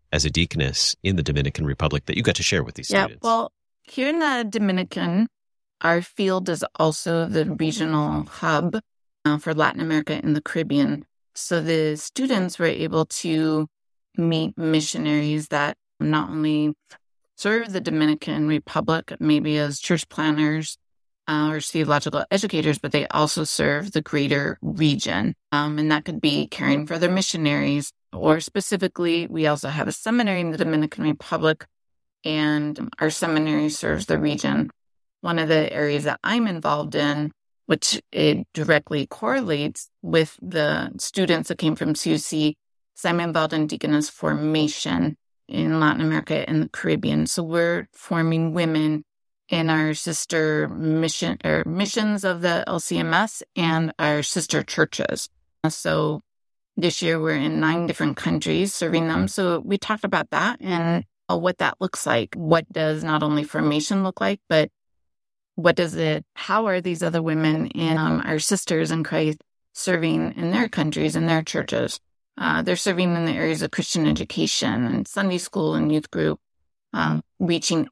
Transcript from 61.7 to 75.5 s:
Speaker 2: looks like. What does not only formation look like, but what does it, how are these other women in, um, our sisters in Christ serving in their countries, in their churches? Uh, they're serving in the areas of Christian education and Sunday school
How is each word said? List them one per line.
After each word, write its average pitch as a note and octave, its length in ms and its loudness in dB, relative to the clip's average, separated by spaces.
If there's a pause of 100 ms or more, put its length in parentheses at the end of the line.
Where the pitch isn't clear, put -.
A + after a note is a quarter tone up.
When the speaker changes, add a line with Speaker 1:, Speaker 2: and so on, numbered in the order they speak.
Speaker 2:
looks - 260 -4
like. A#2 300 0
What E3 360 2
does D#3 320 -2
not D3+ 200 0
only D3+ 200 2
formation D#3 600 0
look F#3+ 180 -4
like, G3 260 0
but D#3 220 4 (840)
what E3 200 4
does E3 200 0
it, D#3 280 0 (120)
how G#3+ 320 0
are F#3 140 2
these F3 200 -2
other E3 200 0
women D#3 460 2
in, D#3+ 300 0
um, D#3+ 280 0
our D#3 120 -2
sisters D#3+ 540 0
in D#3+ 120 0
Christ D#3 380 0 (320)
serving E3 600 0
in E3+ 180 -2
their A3+ 180 2
countries, D#3 460 0
in D#3+ 100 0
their E3 160 2
churches? - 580 -4 (380)
Uh, E3 240 0
they're F3+ 140 0
serving F3+ 400 0
in E3 100 0
the D#3+ 60 0
areas D#3+ 320 -2
of D#3 80 -4
Christian D#3+ 340 0
education - 800 0
and G3+ 220 -2
Sunday F#3+ 320 -2
school D#3 340 -2